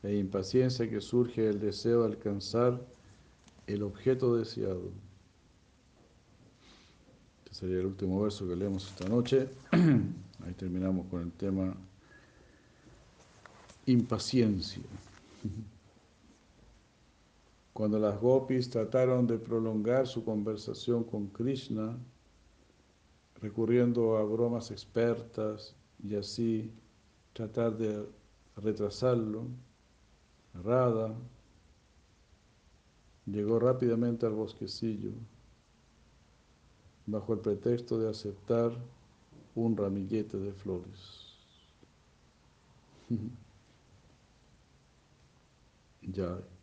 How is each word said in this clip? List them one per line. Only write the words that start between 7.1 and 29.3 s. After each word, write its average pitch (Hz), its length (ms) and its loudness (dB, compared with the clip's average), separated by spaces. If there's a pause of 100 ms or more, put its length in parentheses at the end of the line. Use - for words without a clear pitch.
Este - 120 -20
sería 92 240 -2
el 92 80 0
último 95 340 0
verso 101 260 -2
que 87 80 -2
leemos 98 320 -4
esta - 220 -8
noche. 127 400 4 (120)
<clears throat> - 100 -4
Ahí 113 840 4
terminamos 92 520 -2
con 87 160 -4
el 87 80 -6
tema 95 440 -2 (2000)
impaciencia. 113 960 2 (3000)
Cuando 107 240 2
las 104 240 2
gopis 127 480 4
trataron 127 560 2
de 113 140 0
prolongar 113 680 0
su 117 180 -6
conversación 110 800 -2
con 104 240 -6
Krishna, 117 720 -4 (1400)
recurriendo 113 760 4
a 107 60 2
bromas 117 460 0
expertas 110 1040 -4 (280)
y 104 120 -4
así 110 560 -2 (640)
tratar 113 440 -2
de 107 280 -2 (520)
retrasarlo, 110 920 0 (1040)